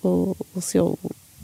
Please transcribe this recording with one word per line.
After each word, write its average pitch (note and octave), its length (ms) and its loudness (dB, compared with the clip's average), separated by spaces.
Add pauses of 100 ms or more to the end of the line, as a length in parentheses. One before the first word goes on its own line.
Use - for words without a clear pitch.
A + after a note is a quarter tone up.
o, F3+ 320 2 (200)
o F#3 80 -4
seu - 360 0 (460)